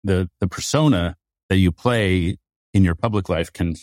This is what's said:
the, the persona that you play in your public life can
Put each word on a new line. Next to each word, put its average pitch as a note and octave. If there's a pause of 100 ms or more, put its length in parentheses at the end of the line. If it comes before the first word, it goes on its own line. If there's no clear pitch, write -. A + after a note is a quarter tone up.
the, F#2 (120)
the G2
persona G#2 (320)
that F#2+
you F#2
play F#2 (360)
in F#2+
your E2+
public G#2
life E2+
can E2+